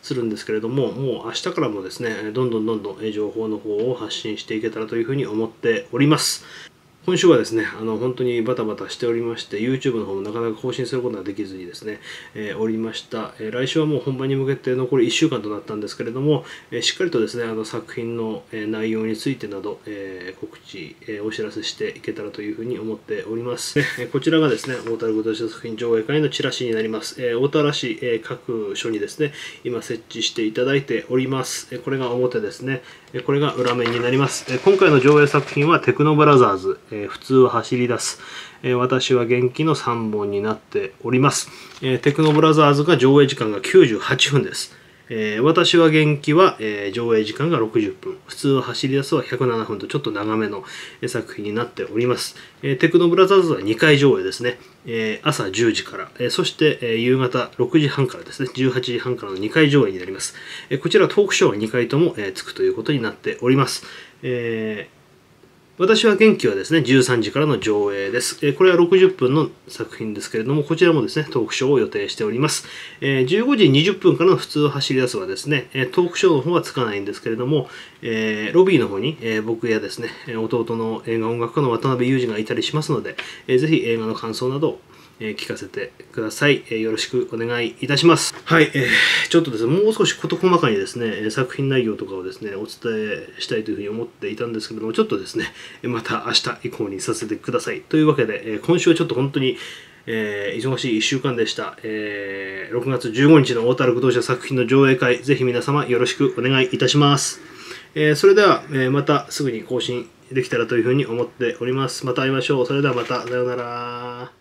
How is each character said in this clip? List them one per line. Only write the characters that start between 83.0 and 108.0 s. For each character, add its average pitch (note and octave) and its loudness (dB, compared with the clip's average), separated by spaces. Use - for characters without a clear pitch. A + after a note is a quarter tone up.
で、 F#2+ -10
え C3 0
ー、 B2+ 6
ぜ D3+ 2
ひ D#3 4
映 A#2 0
画 A2+ -4
の A2 -2
感 A2 -8
想 B2+ -2
な C#3 -4
ど D3+ 0
を、 - -6
え G#2+ -6
ー、 G#2 -8
聞 - -12
か A2 -8
せ G2+ -12
て G2 -10
く B2 -8
だ G#2+ -4
さ D3 0
い。 - 2
え A#2 -4
ー、 A2 -2
よ A2 0
ろ A2 -2
し - -4
く B2 -2
お A#2 -8
願 A#2+ -2
い A2+ -6
い B2+ -6
た C#3 2
し E3 4
ま D#3+ 8
す。 - -4
は E3 4
い、 D3 4
え C3 0
ー、 - -8
ち - 2
ょ E3 8
っ - -2
と C#3+ -2
で A2 -6
す A#2 0
ね、 C3 2
も G#3 4
う - -2
少 G#3 4
し - 0
事 E3+ -4
細 F3+ 4
か C3+ 4
に G#2 2
で F#2+ -2
す - -10
ね、 A#2 -2
え A2 -2
ー、 G#2+ 0
作 B2+ -4
品 C#3 -2
内 C3 2
容 G#2 -2
と G2+ -8
か F#2+ -12
を F#2 -8
で F#2 -8
す - -16
ね、 G2+ -8
お G#2 -8
伝 - -12
え G#2+ -6
し - -10
た A#2 -4
い G#2+ -4
と A2 -8
い G2 -2
う - -6
ふ - -10
う - -8
に G2+ -8
思 A2+ -6
っ - -10
て - -10
い A2 -10
た A#2+ -6
ん A#2 -8
で A2 -4
す - -12
け A2+ -12
れ G#2+ -10
ど A2 -6
も、 A2 -6
ち A3 0
ょ A3 4
っ - 2
と G#2+ -4
で F#2+ -10
す - -10
ね、 - -6
え B2 -6
ー、 - -4
ま A#2 -4
た - -6
明 A#2+ -4
日 A2+ -2
以 A2+ -4
降 G#2 -6
に F#2+ -8
さ A2+ -4
せ A2 -8
て G#2 -6
く - -8
だ B2 0
さ A#2 -6
い。 F#2 -10
と - 0
い D#3 6
う D3+ 6
わ C#3+ 4
け B2 2
で、 G#2+ -6
え - -6
ー、 G#2 -6
今 E3+ 2
週 - 4
は E3 6
ち E3+ -2
ょ - 2
っ - -2
と A#2 -4
本 C3+ -2
当 C#3+ -2
に、 C3 0
え G#2 -6
ー、 A2+ -6
忙 C3 -2
し B2 -2
い G#2+ 2
一 G#2+ 0
週 C3 0
間 C3 -2
で A2+ 0
し - -6
た。 G#2+ -8
え G2+ -8
ー、 A2 -6
六 A#2+ -2
月 A#2+ -4
十 C3+ 4
五 D#3 10
日 B2+ 0
の A#2 2
大 B2 4
田 B2+ 2
区 A#2+ 0
同 C3 4
社 A#2+ 2
作 B2 -4
品 C3 -2
の A#2 2
上 C3+ 6
映 C3 4
会、 B2 2
ぜ C3 2
ひ B2+ -2
皆 A#2+ 0
様 C#3 0
よ A#2+ 0
ろ A#2+ 2
し - -4
く C3+ 2
お - -4
願 C3 2
い B2+ 0
い A2 -4
た C3 2
し C#3+ 2
ま C#3+ 6
す。 - -6
え D3+ 2